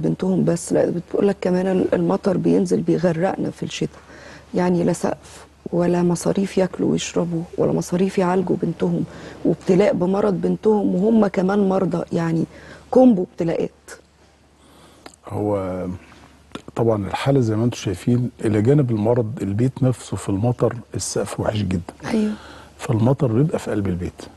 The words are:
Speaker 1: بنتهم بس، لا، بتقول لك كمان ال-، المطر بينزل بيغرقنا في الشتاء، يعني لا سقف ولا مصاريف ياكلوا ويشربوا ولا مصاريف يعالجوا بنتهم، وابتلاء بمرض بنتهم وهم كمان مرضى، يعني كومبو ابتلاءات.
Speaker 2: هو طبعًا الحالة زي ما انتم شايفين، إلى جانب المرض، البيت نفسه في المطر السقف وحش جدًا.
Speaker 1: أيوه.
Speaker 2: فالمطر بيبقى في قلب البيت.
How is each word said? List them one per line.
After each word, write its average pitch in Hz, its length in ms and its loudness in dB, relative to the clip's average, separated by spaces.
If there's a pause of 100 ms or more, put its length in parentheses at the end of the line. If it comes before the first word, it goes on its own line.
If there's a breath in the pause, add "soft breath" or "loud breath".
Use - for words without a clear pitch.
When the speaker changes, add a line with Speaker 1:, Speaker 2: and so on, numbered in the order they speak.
Speaker 1:
بنتهم 165 420 0
بس، 170 280 -2
لا، 165 180 2
بتقول 175 380 -2
لك 196 120 0
كمان 185 260 0
ال-، 190 280 0
المطر 180 420 0
بينزل 175 440 2
بيغرقنا 165 720 0
في - 120 -12
الشتاء، - 380 -6 (540 loud breath)
يعني 180 300 2
لا 175 80 2
سقف - 540 -6 (260)
ولا 175 300 2
مصاريف 175 560 0
ياكلوا 185 340 0
ويشربوا 170 500 -2 (160)
ولا - 140 2
مصاريف 175 460 -2
يعالجوا 180 440 0
بنتهم، 170 420 -2 (400 loud breath)
وابتلاء 185 500 2
بمرض 190 460 0
بنتهم 196 540 0
وهم 208 320 4
كمان 196 420 2
مرضى، 185 440 0
يعني 165 320 0 (460 loud breath)
كومبو 247 320 6 (100)
ابتلاءات. - 380 -2 (1600 loud breath)
Speaker 2:
هو 98 580 -2 (920 loud breath)
طبعًا 110 300 2
الحالة 139 340 2
زي 110 160 2
ما 110 80 2
انتم 120 120 0
شايفين، 120 540 0 (140)
إلى 107 180 2
جانب 135 280 4
المرض، 113 420 2 (100)
البيت 107 400 -2
نفسه 127 340 -2
في - 120 -8
المطر 113 460 0 (200)
السقف - 460 -6
وحش 107 220 -2
جدًا. 92 320 -4 (200)
Speaker 1:
أيوه. 214 180 0 (460 loud breath)
Speaker 2:
فالمطر 120 540 0
بيبقى 143 260 2
في - 120 -8
قلب 107 160 -2
البيت. 90 360 -6 (140)